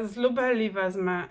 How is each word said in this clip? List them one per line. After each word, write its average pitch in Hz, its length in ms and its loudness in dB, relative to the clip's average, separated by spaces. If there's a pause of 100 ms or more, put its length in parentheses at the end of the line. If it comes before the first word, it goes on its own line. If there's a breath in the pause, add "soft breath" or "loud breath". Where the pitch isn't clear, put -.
z 202 100 -10
lubeli 247 520 2
wezmę, 185 600 -2